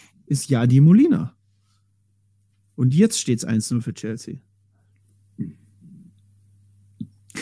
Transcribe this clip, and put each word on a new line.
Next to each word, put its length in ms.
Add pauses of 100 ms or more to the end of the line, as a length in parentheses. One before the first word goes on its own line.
(240)
ist 240
Yadi 320
Molina. 560 (1400)
Und 200
jetzt 260
steht's 240
eins 260
null 120
für 100
Chelsea. 440 (3000)